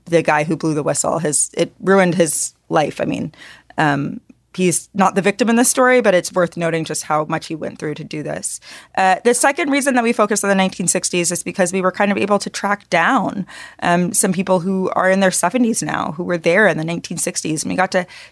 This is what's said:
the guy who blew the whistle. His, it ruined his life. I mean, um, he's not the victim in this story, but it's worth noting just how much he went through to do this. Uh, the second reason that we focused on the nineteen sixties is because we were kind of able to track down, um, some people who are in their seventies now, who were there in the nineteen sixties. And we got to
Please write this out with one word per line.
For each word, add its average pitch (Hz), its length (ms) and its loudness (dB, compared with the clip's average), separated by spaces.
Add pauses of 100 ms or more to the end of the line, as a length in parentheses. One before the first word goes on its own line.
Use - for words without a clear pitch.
the 165 160 2
guy 151 200 2
who 156 140 -2
blew 156 180 -2
the 147 80 -2
whistle. 147 380 -2
His, 151 340 -2
it 170 240 -2
ruined 180 380 4
his - 360 0 (160)
life. 160 320 0
I - 40 0
mean, - 280 -6 (460)
um, 147 420 0 (340)
he's 180 400 0
not 190 220 2
the 196 40 2
victim 202 300 0
in 226 60 4
this 247 120 4
story, 254 320 4
but 208 140 4
it's 180 180 0
worth 175 240 0
noting 165 280 -2
just 156 180 -6
how 151 240 -2
much 160 200 -6
he 165 80 -8
went - 240 -10
through 151 160 -6
to 156 100 -12
do 151 180 -10
this. 151 360 -8 (380)
Uh, 190 260 4
the 240 120 4
second 294 360 0
reason 277 240 2
that 240 100 2
we 233 100 2
focused 208 280 0
on 202 60 0
the 202 60 4
nineteen 190 320 0
sixties 180 440 0
is 175 120 -4
because 180 320 -2
we 190 80 0
were 185 100 2
kind 202 180 0
of 196 60 0
able 202 220 0
to - 100 -4
track - 400 -4
down, 185 560 0 (360)
um, 175 340 2
some 180 180 2
people 185 280 0
who 190 300 -2
are 185 200 2
in 190 100 2
their 190 100 4
seventies 226 520 0
now, - 300 -4
who 175 120 -8
were 175 140 -4
there 180 300 4
in 151 100 2
the 156 60 -4
nineteen 170 340 -6
sixties. 160 460 -4
And - 60 -6
we 180 60 -2
got 185 160 0
to 180 140 0 (260)